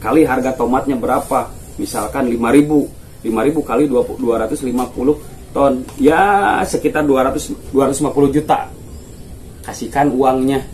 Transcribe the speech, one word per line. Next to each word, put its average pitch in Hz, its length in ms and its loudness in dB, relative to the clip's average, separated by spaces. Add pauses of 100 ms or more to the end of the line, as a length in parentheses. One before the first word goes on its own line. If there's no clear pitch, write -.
Kali 139 240 4
harga 131 240 0
tomatnya 131 480 0
berapa? 127 480 -2 (320)
Misalkan 120 480 -4
lima 117 240 0
ribu. 147 320 4 (400)
Lima 113 160 -2
ribu 147 240 0
kali 139 240 2
dua, 123 160 2 (160)
dua 117 240 0
ratus 147 240 -4
lima 123 160 -2
puluh 131 320 0 (400)
ton. 131 240 2 (160)
Ya, 190 720 4
sekitar 151 400 0
dua 131 160 4
ratus, 135 320 -4 (160)
dua 135 160 4
ratus 147 160 0
lima 135 80 0
puluh 143 160 4
juta. 139 400 0 (960)
Kasihkan 131 480 -2
uangnya. 131 480 2 (140)